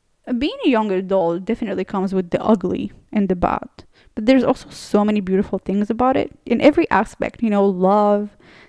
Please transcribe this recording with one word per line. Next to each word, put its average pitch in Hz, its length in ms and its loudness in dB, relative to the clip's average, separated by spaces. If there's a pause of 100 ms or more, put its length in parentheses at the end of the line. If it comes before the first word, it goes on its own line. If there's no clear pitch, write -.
(360)
being 349 280 -4
a 339 40 2
young 220 240 2
adult 185 520 0
definitely 196 400 -4
comes 190 280 -4
with 190 180 -2
the - 120 -2
ugly 202 500 -2 (200)
and 202 160 0
the 185 80 0
bad, - 320 -2 (460)
but 214 120 -8
there's 254 180 6
also - 260 -2
so - 340 -2
many 208 160 0
beautiful 190 400 -2
things 202 300 -2
about 247 260 0
it - 280 -4
in 233 160 -2
every 302 300 4
aspect, - 520 -2
you 226 80 0
know, 202 140 2
love, 208 720 2 (320)